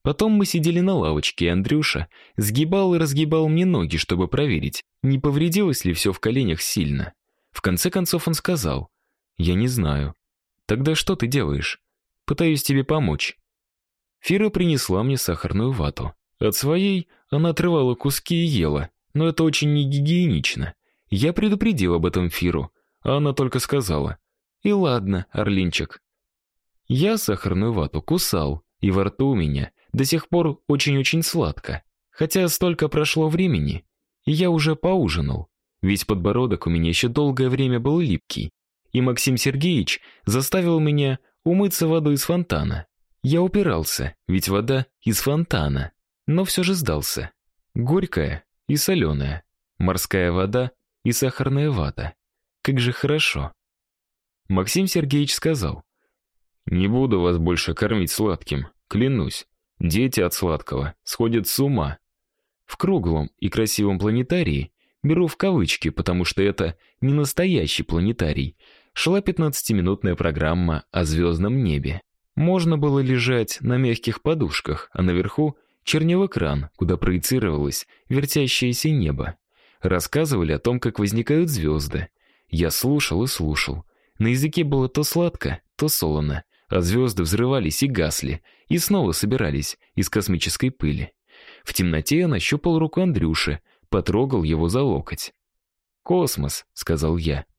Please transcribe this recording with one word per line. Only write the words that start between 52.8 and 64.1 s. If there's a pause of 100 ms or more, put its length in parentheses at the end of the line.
хорошо. (960)
Максим
Сергеевич
сказал: (840)
"Не
буду
вас
больше
кормить
сладким, (200)
клянусь. (320)
Дети
от
сладкого
сходят
с
ума". (680)
В
круглом
и
красивом
планетарии, (300)